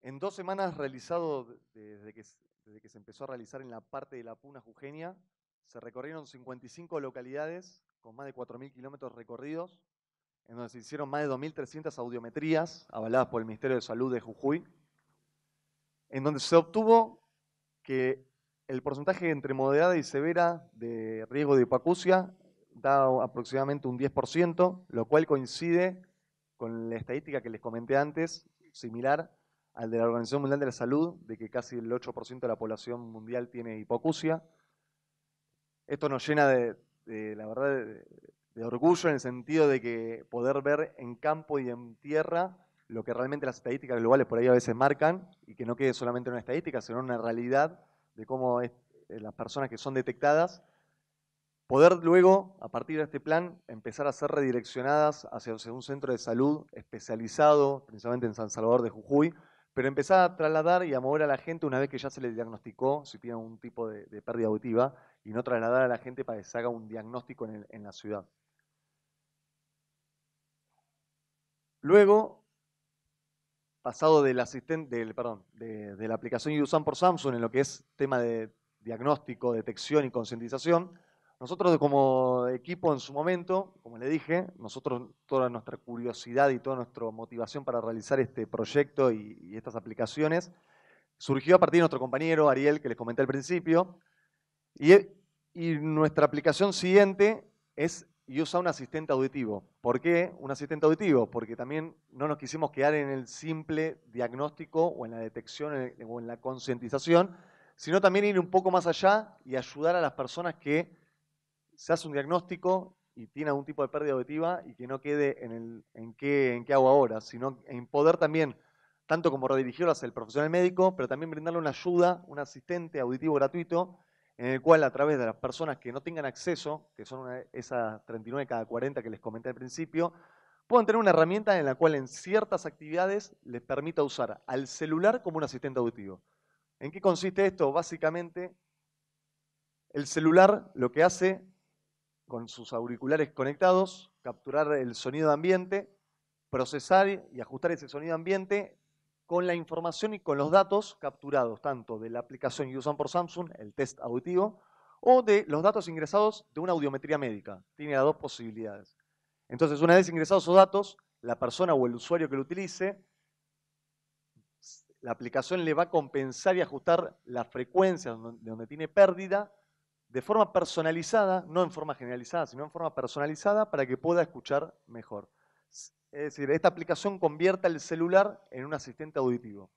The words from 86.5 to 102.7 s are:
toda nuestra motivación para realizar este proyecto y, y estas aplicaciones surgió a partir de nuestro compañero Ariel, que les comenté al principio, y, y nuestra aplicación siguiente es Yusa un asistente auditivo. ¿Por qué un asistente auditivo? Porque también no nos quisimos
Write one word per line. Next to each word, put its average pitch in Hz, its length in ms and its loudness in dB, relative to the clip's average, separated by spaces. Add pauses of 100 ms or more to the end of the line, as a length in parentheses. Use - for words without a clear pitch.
toda 135 160 -4
nuestra 117 340 -8
motivación 117 520 -10
para 120 200 -4
realizar 113 380 -2
este 113 260 -2
proyecto 135 640 2
y, 107 300 -8
y 90 120 -18
estas 113 220 -12
aplicaciones 151 720 -2 (680)
surgió 143 380 4
a - 20 12
partir 170 220 6
de - 20 6
nuestro 143 180 2
compañero 151 480 2
Ariel, 143 320 4
que - 80 -8
les 113 80 -4
comenté 117 240 -4
al 131 80 4
principio, 165 720 0 (800)
y, 160 180 10 (580)
y 165 220 -2
nuestra 151 500 2
aplicación 156 480 2
siguiente 196 800 4 (240)
es - 320 -4 (180)
Yusa 151 320 -4
un 180 80 0
asistente 156 460 -4
auditivo. 131 560 -2 (140)
¿Por 120 180 0
qué 170 380 2
un 135 120 -10
asistente 147 360 -2
auditivo? 156 440 4
Porque 113 260 -6
también 151 380 -8 (160)
no 135 160 -6
nos 151 120 -2
quisimos 151 320 -6